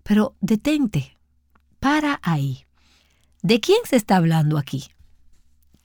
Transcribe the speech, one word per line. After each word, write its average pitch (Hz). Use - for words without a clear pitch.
pero 208
detente, 220
para 294
ahí. 139
¿De 220
quién 370
se 277
está 202
hablando 160
aquí? 139